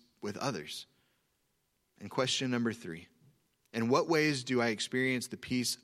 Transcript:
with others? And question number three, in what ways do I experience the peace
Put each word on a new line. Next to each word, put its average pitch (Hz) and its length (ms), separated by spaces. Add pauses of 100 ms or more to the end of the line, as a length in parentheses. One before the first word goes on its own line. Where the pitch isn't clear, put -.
(220)
with 101 160
others? 92 480 (1120)
And 104 120
question 127 400
number 117 220
three, 85 340 (680)
in 113 160
what 156 180
ways 151 360
do 123 180
I 117 60
experience 127 600
the 101 100
peace 123 460